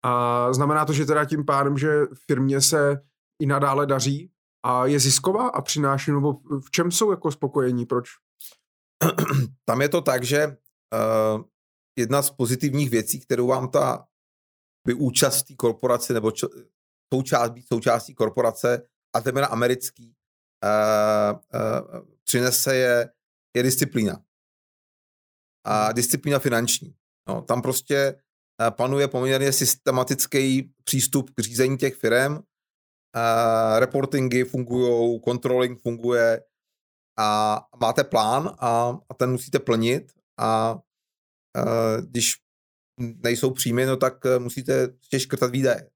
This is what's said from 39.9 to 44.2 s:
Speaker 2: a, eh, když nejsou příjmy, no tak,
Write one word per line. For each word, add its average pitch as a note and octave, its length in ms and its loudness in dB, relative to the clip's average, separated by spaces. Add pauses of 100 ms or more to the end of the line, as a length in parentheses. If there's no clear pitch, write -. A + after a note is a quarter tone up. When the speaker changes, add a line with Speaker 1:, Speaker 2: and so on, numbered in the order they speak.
Speaker 2:
a, A2+ 380 0 (800)
eh, A2+ 460 0
když A#2+ 340 -2 (640)
nejsou A#2+ 500 -2
příjmy, B2+ 360 0
no C3 100 0
tak, C3 300 -2